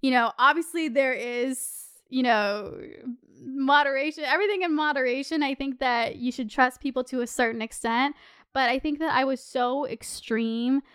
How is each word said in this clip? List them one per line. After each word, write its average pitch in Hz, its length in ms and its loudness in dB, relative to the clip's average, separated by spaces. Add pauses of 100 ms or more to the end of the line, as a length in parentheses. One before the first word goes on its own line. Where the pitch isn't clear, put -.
you 269 100 2
know, 233 260 4
obviously 320 500 2
there 262 260 2
is, 240 760 -6 (220)
you 254 120 -2
know, 208 580 0 (680)
moderation, 277 800 2
everything 370 380 2
in 339 120 0
moderation. 285 680 0
I 277 140 0
think 269 240 -6
that 240 380 0
you 240 140 -2
should 240 180 -6
trust 254 300 2
people 254 260 -2
to 254 160 -4
a 240 60 -4
certain 226 340 0
extent, 240 540 -2 (380)
but 262 160 2
I 262 80 2
think 294 220 -2
that 320 120 0
I 262 120 2
was 269 200 -2
so 254 440 -2
extreme 233 960 -2 (120)